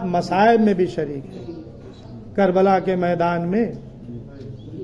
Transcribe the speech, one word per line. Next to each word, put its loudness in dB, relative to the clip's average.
मसाइब 4
में 4
भी 2
शरीक -4
हैं। -14
करबला 4
के 0
मैदान 0
में -2